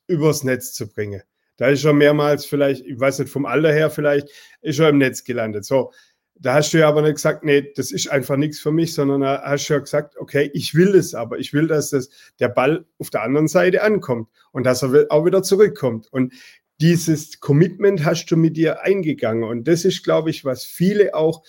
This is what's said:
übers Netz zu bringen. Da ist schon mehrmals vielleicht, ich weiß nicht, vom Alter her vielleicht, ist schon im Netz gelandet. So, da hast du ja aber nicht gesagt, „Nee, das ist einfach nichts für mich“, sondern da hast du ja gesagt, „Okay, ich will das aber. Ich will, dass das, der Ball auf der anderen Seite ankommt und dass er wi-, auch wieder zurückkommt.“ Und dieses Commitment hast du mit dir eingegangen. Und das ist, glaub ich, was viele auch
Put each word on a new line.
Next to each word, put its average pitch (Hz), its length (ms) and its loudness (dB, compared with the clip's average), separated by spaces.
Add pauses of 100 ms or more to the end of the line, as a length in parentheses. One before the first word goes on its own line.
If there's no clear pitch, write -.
übers 147 380 0
Netz 127 280 -4
zu 107 160 -10
bringen. 101 340 -10 (340)
Da 120 120 0
ist 139 140 2
schon 147 160 4
mehrmals 147 480 2
vielleicht, 139 400 -2
ich 131 120 -12
weiß 135 220 0
nicht, - 100 -6
vom 139 160 -4
Alter 151 260 0
her 151 180 0
vielleicht, 147 380 -2 (340)
ist 151 140 -4
schon 160 100 4
im 143 120 4
Netz 131 260 0
gelandet. 110 420 -6
So, 135 260 -2 (500)
da 127 120 0
hast 151 180 0
du 170 60 4
ja 156 100 6
aber 151 140 2
nicht 151 140 0
gesagt, 156 280 -4
„Nee, 143 320 2
das 131 160 -6
ist - 160 -6
einfach 139 280 -2
nichts 151 240 -4
für 151 120 -4
mich“, 165 220 -2
sondern 139 260 0
da 139 240 -2
hast 143 240 -4
du 156 60 0
ja 143 60 2
gesagt, 147 380 -6
„Okay, 147 360 -2
ich 135 200 -6
will 185 180 4
das - 220 2
aber. 113 240 -8
Ich - 140 -10
will, 147 140 0
dass 151 240 -2
das, 131 180 -2 (300)
der 123 100 0
Ball 143 380 0 (120)
auf - 120 -12
der 110 120 -2
anderen 139 260 0
Seite 180 340 2
ankommt 185 460 -2 (240)
und 131 120 -4
dass 127 180 0
er 131 100 0
wi-, 147 180 6
auch 151 160 2
wieder 185 160 2
zurückkommt.“ 185 680 0
Und 131 220 -2 (480)
dieses 160 600 0
Commitment 185 680 2
hast 170 240 -2
du 170 80 0
mit 160 180 2
dir 160 260 0
eingegangen. 143 640 -2
Und 120 240 -6
das 170 160 0
ist, 185 180 -2
glaub 160 260 0
ich, 151 180 -6
was 127 180 -6
viele 196 500 0
auch 160 340 -2